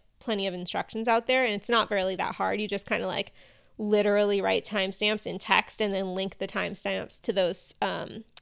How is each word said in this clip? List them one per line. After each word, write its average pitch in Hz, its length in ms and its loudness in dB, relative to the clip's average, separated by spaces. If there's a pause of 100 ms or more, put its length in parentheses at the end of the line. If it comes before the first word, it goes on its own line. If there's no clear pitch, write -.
(180)
plenty 202 280 -2
of 185 60 -2
instructions 180 560 -4
out 233 180 4
there, 254 180 4
and 214 100 0
it's 202 160 -6
not 233 200 4
really 190 260 0
that 180 180 -2
hard. 196 260 0
You 208 80 -4
just 196 180 -4
kinda, 190 200 -2
like, - 260 -4 (460)
literally 208 640 4
write 190 240 2
timestamps 208 600 0
in 175 120 -4
text - 420 2
and 202 140 2
then 190 200 -2
link 190 220 -4
the 196 100 -4
timestamps 190 760 -4
to 226 100 0
those, 185 480 0
um, 180 440 -2 (180)